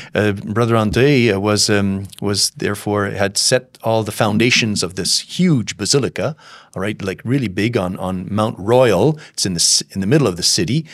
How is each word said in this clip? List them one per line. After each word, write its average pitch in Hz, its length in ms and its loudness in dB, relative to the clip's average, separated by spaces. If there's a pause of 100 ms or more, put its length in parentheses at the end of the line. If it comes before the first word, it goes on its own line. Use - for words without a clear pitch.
(140)
uh, 104 180 2
Brother 113 420 -2
André, 117 600 4
uh, 98 60 -2
was, 104 300 2
um, 98 380 0 (120)
was 101 300 -2
therefore 101 600 -2
had 101 280 -2
set - 440 0
all 113 200 0
the 104 100 -6
foundations 110 720 0
of 92 140 -6
this - 240 -2
huge 151 560 0
basilica, 110 580 -2 (400)
all 92 80 -6
right, 104 180 -6
like, 95 240 -6
really 120 240 0
big 104 280 0
on, 92 220 -2
on 92 320 -6
Mount 107 280 -2
Royal. 120 600 4 (140)
It's - 140 -4
in 95 80 -2
the 82 60 -2
c-, - 320 0
in 95 80 -4
the 95 80 -2
middle 139 180 4
of 90 100 -2
the 87 60 -8
city. 110 520 0